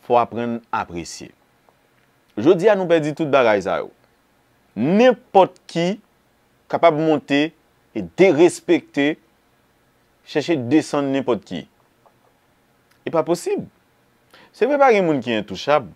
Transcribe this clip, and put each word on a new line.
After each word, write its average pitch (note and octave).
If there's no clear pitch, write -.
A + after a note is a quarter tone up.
fò A#2+
aprann A#2
apresye. F2
Jodi E3
a G#3
nou F#3
pèdi D#3
tout D#3
bagay A2+
sa F2
yo. G1+
Nenpòt F#3+
ki E3+
kapab D#3
monte D3+
e G#2+
derespekte, D#3+
chèche D#3
desann C#3+
nenpòt B2
ki. E2+
E C3+
pa D#3+
posib. E4+
Se G#3+
vre C#4+
pa C4+
gen G3
moun D3+
ki A#2
entouchab. G#2+